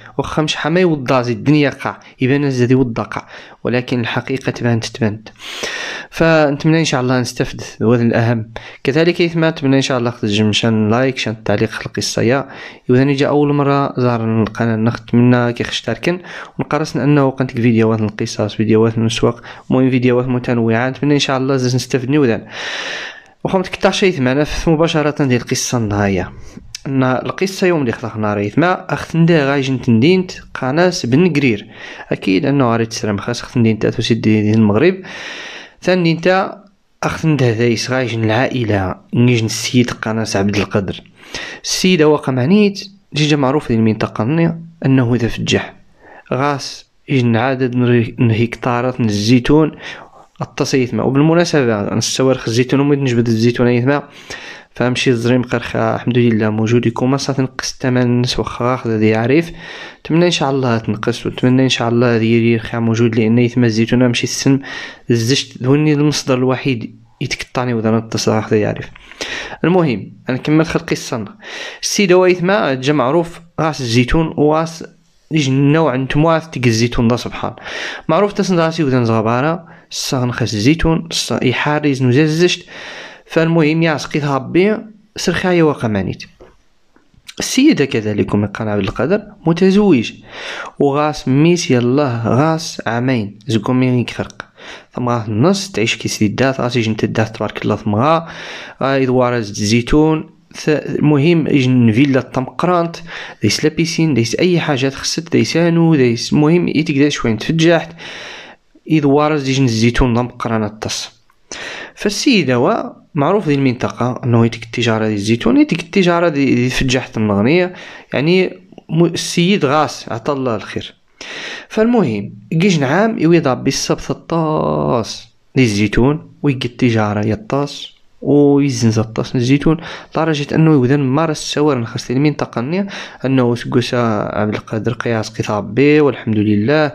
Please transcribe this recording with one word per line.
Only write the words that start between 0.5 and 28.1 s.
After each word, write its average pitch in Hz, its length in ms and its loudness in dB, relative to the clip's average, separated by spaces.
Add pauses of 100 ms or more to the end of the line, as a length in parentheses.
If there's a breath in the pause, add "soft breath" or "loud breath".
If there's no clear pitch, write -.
حما 165 240 0
يوضع 139 420 2
زي 120 120 -2
الدنيا 135 360 2
قاع، - 300 -8 (220 loud breath)
يبان 139 220 2
الزادي 127 300 2
يوضع 120 300 2
قاع، - 240 -10 (360 loud breath)
ولكن 123 360 -2
الحقيقة 123 520 -4
تبان 120 280 0
تبان. 110 420 -4 (880 loud breath)
فنتمنى 160 680 2
إن 160 60 0
شاء 131 160 0
الله 127 180 0
نستفد، - 420 -4 (200)
هذا 117 200 4
الأهم. 117 480 0 (340 loud breath)
كذلك 160 360 2
يثما 165 300 0
نتمنى 139 260 0
إن 135 60 4
شاء 131 160 0
الله 120 140 -2
تجم 107 400 0
شان 110 380 2
لايك، 127 280 0
شان - 260 -6
تعليق 107 260 0
في - 160 -12
القصة - 360 -4
يا. 127 260 2 (420 loud breath)
إذا 127 140 6
جا 139 240 2
أول 147 260 2
مرة 139 460 0
زار 113 420 0
القناة 113 340 -2
نختمنا 120 760 2
كي 120 120 -4
خشتركن، 175 560 -4 (400 loud breath)
ونقرصن 147 400 -4
أنه 139 300 4
قنت 131 220 -4
فيديوهات 113 500 2
القصص، 107 520 -4
فيديوهات 113 440 2
من 113 80 2
السواق، 117 360 0 (300 loud breath)
المهم 131 180 4
فيديوهات 123 380 2
متنوعة. 123 640 0
نتمنى 143 240 -2
إن 143 60 2
شاء 135 180 -2
الله 131 180 0
زاد 127 200 0
نستفد 123 340 -2
نيوذان. 135 360 2 (1000 loud breath)
وخم 185 180 0
تكتاشي 190 500 0
ثمانة 131 320 0
في - 260 -4
مباشرة 151 560 0
ديال 123 160 2
القصة - 360 -4
النهاية. 101 540 0 (560 loud breath)
نا 131 380 0
القصة 190 420 -2
يوم 170 140 2
اللي 117 100 -2
خلقنا 107 420 -4